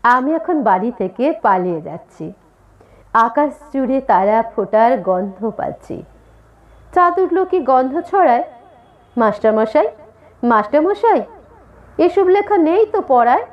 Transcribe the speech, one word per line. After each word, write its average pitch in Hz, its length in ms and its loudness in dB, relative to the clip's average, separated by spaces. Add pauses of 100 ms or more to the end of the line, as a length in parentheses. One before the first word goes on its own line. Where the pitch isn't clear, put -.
আমি 254 260 2
এখন 320 300 -2
বাড়ি 202 340 0
থেকে 226 440 -2
পালিয়ে 180 400 0
যাচ্ছি। 160 520 -16 (800)
আকাশ 240 400 2 (200)
জুড়ে 269 280 -2
তারা 214 420 2 (120)
ফোটার 220 420 2
গন্ধ 190 600 -4
পাচ্ছি। - 460 -10 (880)
চাঁদ 349 260 2
উঠল 370 260 0
কি 370 140 -2
গন্ধ 262 420 0
ছড়ায়? 339 420 0 (760)
"মাস্টারমশাই, 220 680 0 (560)
মাস্টারমশাই, 294 800 0 (760)
এসব 349 300 2
লেখা 403 300 2
নেই 349 280 2
তো 427 220 -4
পড়ায়।" 254 460 2